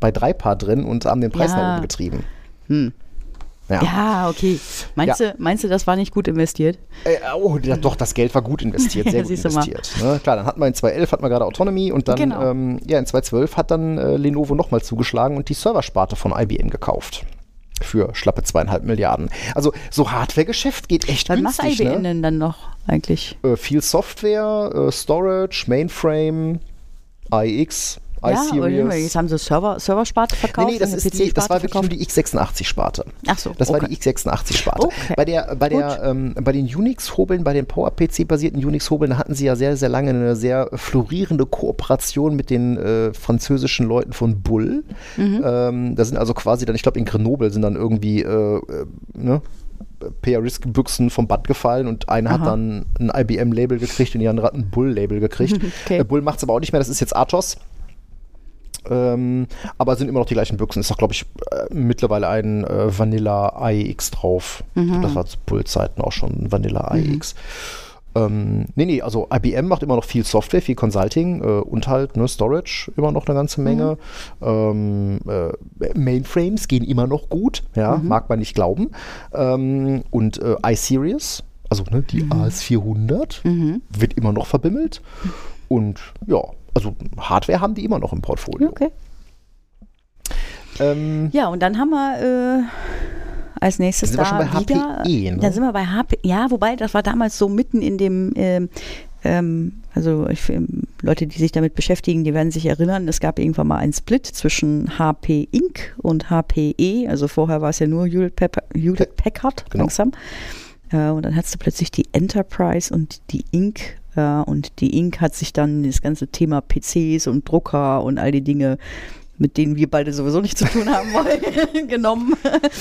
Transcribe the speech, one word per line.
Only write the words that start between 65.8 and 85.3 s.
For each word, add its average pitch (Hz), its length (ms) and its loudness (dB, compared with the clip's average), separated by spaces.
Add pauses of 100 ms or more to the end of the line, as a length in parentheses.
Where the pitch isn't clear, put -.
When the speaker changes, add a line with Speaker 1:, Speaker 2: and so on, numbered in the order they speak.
Speaker 1:
auch - 100 -2
schon - 400 0
Vanilla 101 400 -2
Speaker 2:
Mhm. 160 80 2
Speaker 1:
I 147 140 0
X. 151 200 -6 (800)
Ähm, 107 600 0
nee, 143 100 4
nee, 165 160 2
also 113 340 -2
I 127 40 2
B - 160 2
M 139 140 0
macht 175 140 2
immer 139 140 2
noch 117 80 2
viel 120 200 0
Software, - 360 2
viel 135 140 0
Consulting, 117 680 0
äh, - 40 -2
und 107 420 0
halt, 135 300 0
ne, 120 100 2
Storage - 640 -2
immer 151 160 2
noch 147 160 -2
eine 147 80 2
ganze 143 280 0
Menge. 151 340 2 (440)
Speaker 2:
Mhm. - 60 -8
Speaker 1:
Ähm, 104 840 2
äh, - 720 -4
Mainframes 151 720 0
gehen 123 160 2
immer 123 220 2
noch 143 240 -2
gut, 185 320 0 (120)
ja, 110 220 2
Speaker 2:
Mhm. 160 100 0
Speaker 1:
mag 110 220 0
man 113 100 0
nicht 107 160 -4
glauben. 151 360 2 (420)
Ähm, 135 760 0
und, 110 320 0
äh, 113 140 2 (140)
iSeries, 139 720 0 (280)
also, 98 200 0
ne, 123 120 4
die - 220 0
Speaker 2:
Mhm. 147 80 -2
Speaker 1:
A 107 160 2
S - 140 -2
vierhundert 110 800 0
Speaker 2:
Mhm. 170 440 0
Speaker 1:
wird 107 240 0
immer 110 220 0
noch - 120 -2
verbimmelt. 233 540 -2 (680)